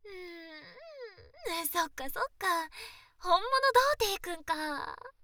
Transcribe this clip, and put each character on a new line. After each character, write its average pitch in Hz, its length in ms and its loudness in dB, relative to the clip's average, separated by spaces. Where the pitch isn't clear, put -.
う 415 60 -16
ー - 20 -12
ん、 294 40 -4
そ 339 180 0
っ 302 40 -12
か 269 200 -10
そ - 100 -8
っ 453 40 2
か。 339 320 0
本 359 140 0
物 370 100 8
童 440 60 -4
貞 392 160 0
く 349 200 -4
ん - 20 -20
か。 311 540 -4